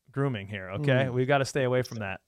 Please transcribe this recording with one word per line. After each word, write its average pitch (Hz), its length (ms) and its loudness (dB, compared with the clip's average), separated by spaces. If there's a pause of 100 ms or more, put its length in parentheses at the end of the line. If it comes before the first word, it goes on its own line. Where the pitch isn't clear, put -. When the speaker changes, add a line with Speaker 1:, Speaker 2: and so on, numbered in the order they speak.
(120)
Speaker 1:
grooming 131 340 -2
here, 95 300 -8
okay? 135 320 2
Speaker 2:
Mm. 120 40 -4
Speaker 1:
We've 127 160 0
gotta 139 160 4
stay 135 200 0
away 127 180 2
from 123 160 -10
that. 95 280 -8